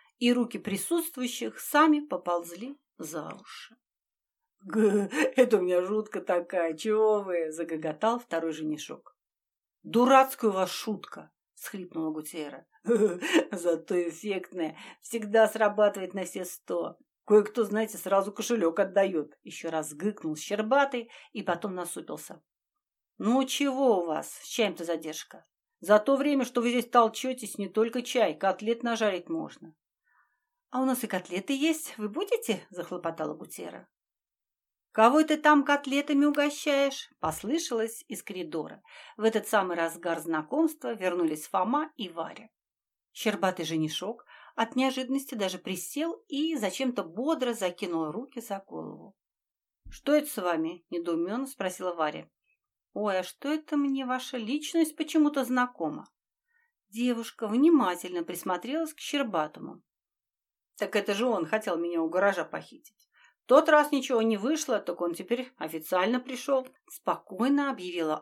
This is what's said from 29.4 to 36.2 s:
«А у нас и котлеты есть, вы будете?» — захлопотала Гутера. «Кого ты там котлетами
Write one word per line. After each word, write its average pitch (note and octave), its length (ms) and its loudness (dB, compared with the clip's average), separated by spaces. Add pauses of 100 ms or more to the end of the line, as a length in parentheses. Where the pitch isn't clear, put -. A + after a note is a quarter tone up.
«А B3+ 120 -2
у C4 40 2
нас B3+ 180 0
и G#3+ 40 -4
котлеты F#3+ 460 -4
есть, D#4 440 -2
вы G#3+ 120 -4
будете?» — D#4 600 -4
захлопотала E3 640 -6
Гутера. F3 540 -14 (1040)
«Кого B3 320 6
ты D4+ 140 2
там D4+ 260 6
котлетами C#4+ 600 2